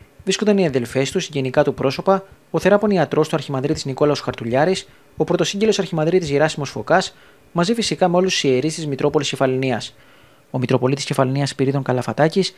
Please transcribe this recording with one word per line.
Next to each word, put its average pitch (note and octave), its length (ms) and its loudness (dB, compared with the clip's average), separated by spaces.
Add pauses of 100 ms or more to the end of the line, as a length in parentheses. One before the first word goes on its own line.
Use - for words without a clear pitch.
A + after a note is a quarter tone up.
(240)
βρίσκονταν G3+ 340 0
οι F#3+ 80 2
αδελφές C3 460 -2
του, F#3+ 80 -2
συγγενικά C#3 440 0
του C#3 100 2
πρόσωπα, F#3 520 0 (260)
ο D#3+ 80 0
θεράπων G3+ 320 2
ιατρός D#3 380 2
του, E3 60 -2
Αρχιμανδρίτης C#3+ 500 -4
Νικόλαος C#3 340 0
Χαρτουλιάρης, C3 680 -2 (300)
ο D#3 60 0
πρωτοσύγγελος G3 560 0
Αρχιμανδρίτης E3 500 0
Γεράσιμος D3 400 0
Φωκάς, D#3 460 0 (360)
μαζί F3 220 0
φυσικά F#3+ 340 0
με F3 100 2
όλους F#3 160 2
τους - 100 -2
ιερείς C#3+ 320 2
της D#3+ 120 -8
Μητρόπολης C#3+ 420 0
Κεφαλονίας. C3 680 -2 (560)
Ο C3+ 60 -4
Μητροπολίτης B2+ 480 0
Κεφαλονίας C3+ 440 0
Σπυρίδων C3+ 340 0
Καλαφατάκης C#3+ 760 0